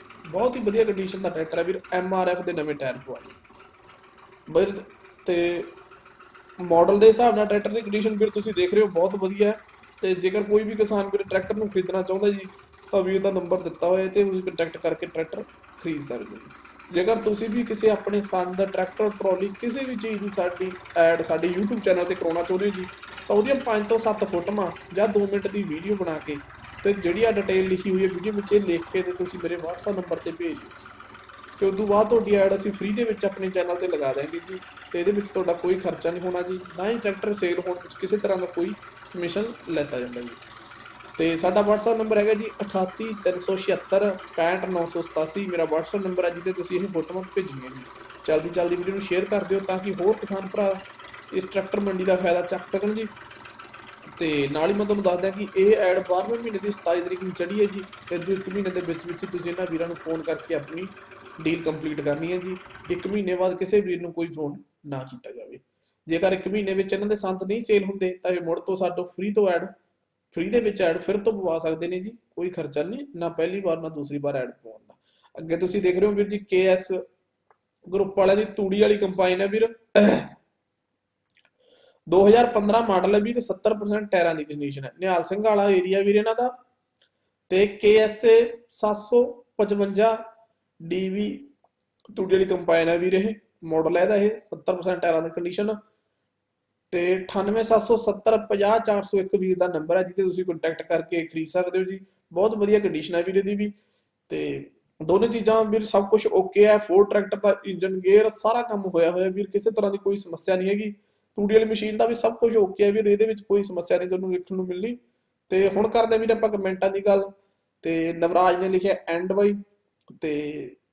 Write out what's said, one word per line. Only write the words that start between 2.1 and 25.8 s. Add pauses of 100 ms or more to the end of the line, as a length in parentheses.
ਆਰ
ਐਫ
ਦੇ
ਨਵੇਂ
ਟਾਇਰ
ਪਵਾਏ
ਵੀਰ। (440)
ਤੇ (960)
ਮਾਡਲ
ਦੇ
ਹਿਸਾਬ
ਨਾਲ
ਟਰੈਕਟਰ
ਦੀ
ਕੰਡੀਸ਼ਨ
ਵੀਰ
ਤੁਸੀਂ
ਦੇਖ
ਰਹੇ
ਹੋ
ਬਹੁਤ
ਵਧੀਆ
ਹੈ। (420)
ਤੇ
ਜੇਕਰ
ਕੋਈ
ਵੀ
ਕਿਸਾਨ
ਵੀਰ
ਟਰੈਕਟਰ
ਨੂੰ
ਖਰੀਦਣਾ
ਚਾਹੁੰਦਾ
ਜੀ, (440)
ਤਾਂ
ਵੀਰ
ਦਾ
ਨੰਬਰ
ਦਿੱਤਾ
ਹੋਇਆ
ਹੈ
ਤੇ
ਤੁਸੀਂ
ਕੰਟੈਕਟ
ਕਰਕੇ
ਟਰੈਕਟਰ (400)
ਖਰੀਦ
ਸਕਦੇ
ਹੋ।
ਜੇਕਰ
ਤੁਸੀਂ
ਵੀ
ਕਿਸੇ
ਆਪਣੇ
ਸੰਦ,
ਟਰੈਕਟਰ,
ਟਰਾਲੀ, (100)
ਕਿਸੇ
ਵੀ
ਚੀਜ਼
ਦੀ
ਸਾਡੀ (280)
ਐਡ
ਸਾਡੇ
YouTube
ਚੈਨਲ
ਤੇ
ਕਰਾਉਣਾ
ਚਾਹੁੰਦੇ
ਹੋ
ਜੀ, (420)
ਤਾਂ
ਉਹਦੀਆਂ
ਪੰਜ
ਤੋਂ
ਸੱਤ
ਫੋਟੋਆਂ (240)
ਜਾਂ
ਦੋ
ਮਿੰਟ
ਦੀ
ਵੀਡੀਓ